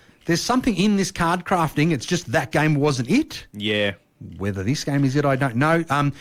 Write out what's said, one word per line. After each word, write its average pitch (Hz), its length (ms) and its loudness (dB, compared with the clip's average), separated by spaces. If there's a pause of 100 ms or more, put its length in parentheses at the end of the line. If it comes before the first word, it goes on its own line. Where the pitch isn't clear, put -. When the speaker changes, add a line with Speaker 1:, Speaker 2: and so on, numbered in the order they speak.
(260)
Speaker 1:
there's 170 160 0
something 247 360 0
in 202 200 2
this 190 140 0
card 175 340 -2
crafting, 165 460 0
it's 131 140 -2
just 170 260 -4
that 139 200 -2
game 156 240 2
wasn't 135 340 0
it. 285 440 0
Speaker 2:
Yeah. 104 400 0 (440)
Speaker 1:
Whether 95 240 -4
this 120 220 -2
game 143 200 0
is 131 120 0
it, 143 100 2
I 139 100 2
don't 131 200 -2
know. 160 340 2
Um, 143 320 0